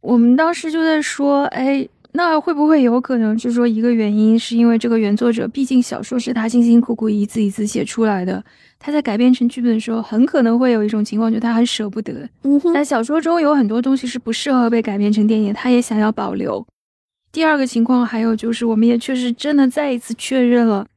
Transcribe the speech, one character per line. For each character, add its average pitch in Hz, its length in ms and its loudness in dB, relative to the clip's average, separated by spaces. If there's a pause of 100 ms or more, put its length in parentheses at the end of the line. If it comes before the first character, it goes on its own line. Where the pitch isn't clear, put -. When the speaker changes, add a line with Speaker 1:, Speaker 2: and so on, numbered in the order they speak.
Speaker 1:
我 247 160 0
们 240 180 6
当 320 200 2
时 320 180 -8
就 320 100 -2
在 311 200 2
说， 285 440 0
哎， 269 400 -2 (260)
那 320 280 0
会 330 140 -4
不 294 120 2
会 311 140 4
有 240 180 4
可 254 200 -2
能 220 200 0
是 240 140 -4
说 240 140 2
一 220 120 0
个 240 140 2
原 214 220 0
因 220 240 4
是 233 180 -4
因 233 100 4
为 233 120 4
这 240 100 -2
个 233 100 2
原 208 160 2
作 240 160 0
者 226 180 -2
毕 262 180 -4
竟 254 160 2
小 - 200 -6
说 254 160 -6
是 247 140 -4
他 226 160 -2
辛 240 160 2
辛 233 160 6
苦 240 140 -2
苦 220 160 -4
一 208 160 0
字 220 160 -4
一 202 80 0
字 208 160 -6
写 208 180 -4
出 226 220 -4
来 190 180 -2
的， 185 180 -6 (360)
他 - 120 -10
在 294 120 0
改 214 160 -4
编 254 160 4
成 240 160 -2
剧 247 100 -12
本 240 140 2
的 220 40 0
时 220 120 -6
候 226 100 -4
很 220 240 0
可 320 160 0
能 233 180 2
会 254 140 2
有 220 100 2
一 208 60 0
种 214 160 -2
情 208 140 -6
况， 226 120 0
就 226 80 0
他 233 140 -2
很 233 140 2
舍 214 240 -6
不 220 100 -8
得。 - 260 -10 (180)
Speaker 2:
嗯 285 160 2
哼。 339 120 0
Speaker 1:
但 294 100 0
小 254 220 -2
说 294 160 -2
中 330 180 0
有 302 160 2
很 254 140 2
多 226 140 -2
东 269 120 0
西 254 120 -4
是 247 120 -8
不 233 140 -8
适 - 180 -6
合 247 200 2
被 233 100 0
改 208 160 -4
编 202 160 0
成 214 140 2
电 220 120 2
影， 202 140 0
他 - 160 -6
也 247 140 4
想 214 160 -4
要 214 120 2
保 202 220 -6
留。 190 320 -6 (680)
第 320 140 -4
二 311 140 2
个 262 80 0
情 233 180 0
况 247 220 0
还 226 140 -4
有 226 140 0
就 226 160 -6
是 233 140 -4
我 226 100 0
们 220 140 4
也 240 80 2
确 247 180 -4
实 247 160 -2
真 285 240 -4
的 277 140 4
再 285 240 -2
一 247 60 -4
次 233 160 -10
确 262 260 -2
认 240 260 4
了 202 200 0 (100)